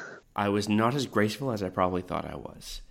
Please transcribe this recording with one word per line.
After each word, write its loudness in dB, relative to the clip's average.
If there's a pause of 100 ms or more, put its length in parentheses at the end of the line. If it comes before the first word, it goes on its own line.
(360)
I 2
was 2
not 4
as 0
graceful 0
as -2
I -2
probably 2
thought -4
I -10
was. -12